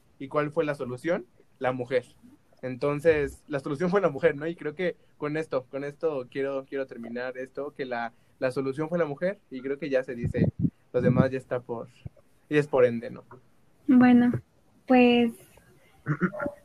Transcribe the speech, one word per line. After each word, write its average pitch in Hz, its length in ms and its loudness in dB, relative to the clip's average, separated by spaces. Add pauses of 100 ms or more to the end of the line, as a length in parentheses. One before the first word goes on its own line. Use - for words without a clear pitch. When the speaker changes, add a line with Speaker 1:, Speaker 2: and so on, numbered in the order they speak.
(200)
Speaker 1:
¿Y 135 80 -12
cuál 147 240 -2
fue 160 120 0
la 147 120 -4
solución? 135 500 -4 (320)
La 131 140 0
mujer." 127 320 -2 (580)
Entonces, 143 840 0
la 143 120 -4
solución 160 300 -4
fue 202 100 2
la 185 80 4
mujer, 147 280 0
¿no? 147 100 -8
Y 170 80 -8
creo 151 200 -10
que 175 220 -4 (220)
con 151 180 -4
esto, 151 340 -4
con 139 140 -8
esto 143 460 -6
quiero, 139 360 -4
quiero 135 200 -6
terminar 120 500 -10
esto, 139 380 -10
que 139 100 -8
la, 117 280 -6 (260)
la 131 120 -2
solución 135 380 -4
fue 175 100 -2
la 170 60 0
mujer, 175 340 -4 (120)
y 131 100 -12
creo 135 180 -6
que 143 120 -8
ya 131 120 2
se 131 120 -10
dice, 120 360 0 (420)
los 127 100 0
demás 127 280 4
ya 131 80 -4
está 127 220 -6
por, 117 280 -10 (600)
y 151 80 2
es 147 100 4
por 131 200 6
ende, 120 240 -2
¿no? 123 140 -16 (640)
Speaker 2:
Bueno, 247 460 8 (540)
pues, 240 460 6 (1300)